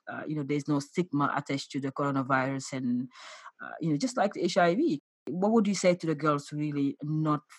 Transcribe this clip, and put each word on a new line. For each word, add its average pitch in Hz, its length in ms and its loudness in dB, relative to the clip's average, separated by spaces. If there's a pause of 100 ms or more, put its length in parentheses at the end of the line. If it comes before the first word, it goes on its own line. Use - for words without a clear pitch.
(120)
uh, - 140 -10
you 156 80 -4
know, 151 80 -4
there's 143 240 -2
no 147 140 2
stigma 180 560 -2
attached 175 340 -4
to 139 100 -4
the 135 120 -4
coronavirus 135 800 0
and, 127 360 -2 (540)
uh, 62 180 -12
you 165 100 0
know, 147 60 2
just 240 200 -4
like 202 180 2
the - 80 -4
H 175 140 0
I 175 180 6
V? 277 240 2 (300)
What 190 240 0
would 226 160 4
you 202 80 2
say 180 180 4
to 175 140 -4
the 156 80 2
girls 147 320 0
to 151 80 -8
really 143 440 0
not 151 420 0 (160)